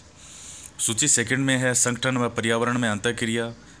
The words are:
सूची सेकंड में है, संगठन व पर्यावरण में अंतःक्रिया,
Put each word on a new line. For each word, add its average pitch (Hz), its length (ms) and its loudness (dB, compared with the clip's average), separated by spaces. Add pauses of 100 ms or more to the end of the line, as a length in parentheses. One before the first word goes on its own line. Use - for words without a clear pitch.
(800)
सूची 113 280 0
सेकंड 131 380 2
में 131 120 4
है, 127 160 2
संगठन 123 440 0
व 120 120 2
पर्यावरण 117 480 0
में 120 120 2
अंतःक्रिया, 117 600 -2 (300)